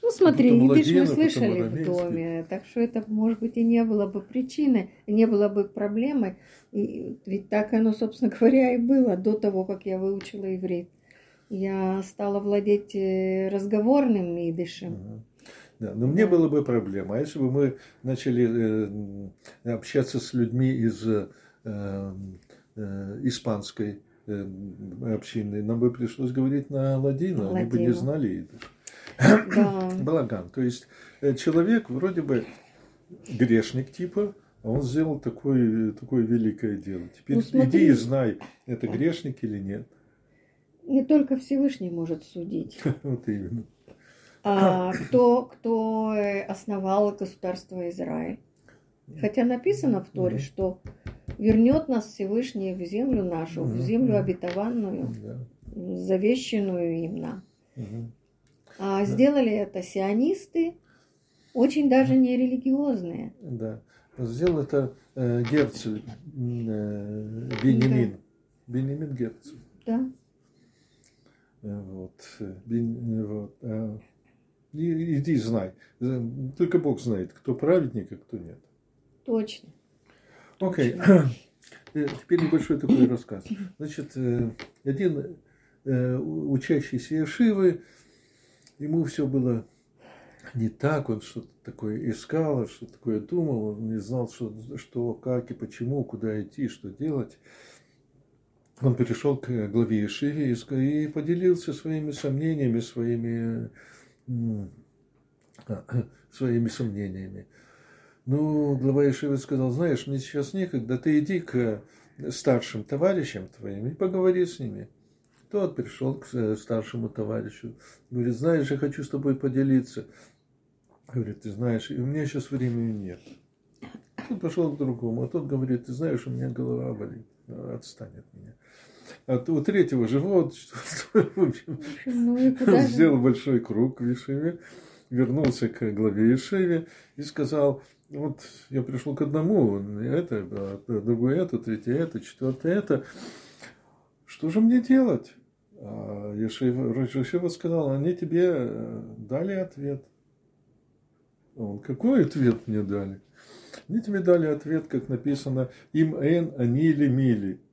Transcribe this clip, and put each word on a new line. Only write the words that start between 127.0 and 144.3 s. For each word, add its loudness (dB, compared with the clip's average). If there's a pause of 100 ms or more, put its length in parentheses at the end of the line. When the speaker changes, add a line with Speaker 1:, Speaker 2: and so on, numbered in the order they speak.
Speaker 2:
отстань -14
от -20
меня". -20 (720)
А 2
т-, -4
у 2
третьего 4
живот, 2
<laughs> -
что-то, 0
в 4
общем, -6
Speaker 1:
В -10
общем, -2
ну 2
и 6
куда 6
Speaker 2:
он 8
Speaker 1:
же? 4
Speaker 2:
сделал 6
большой 4
круг 0
в 0
Ешиве, -4 (500)
вернулся 2
к -4
главе 4
Ешиве 2 (300)
и -12
сказал: 0 (260)
"Вот -8 (300)
я -2
пришел -6
к -4
одному, 2
не -6
это, -2
а -6
другой 2
это, -2
третий -4
это, -4
четвертый -4
это. 0 (1200)
Что -6